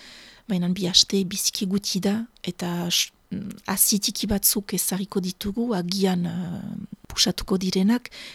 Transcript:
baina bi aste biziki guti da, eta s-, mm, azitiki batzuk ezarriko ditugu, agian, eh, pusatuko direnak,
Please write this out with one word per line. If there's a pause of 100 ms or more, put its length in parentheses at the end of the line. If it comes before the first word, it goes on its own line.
(460)
baina
bi
aste
biziki
guti
da, (180)
eta
s-, (220)
mm,
azitiki
batzuk
ezarriko
ditugu,
agian,
eh, (220)
pusatuko
direnak, (240)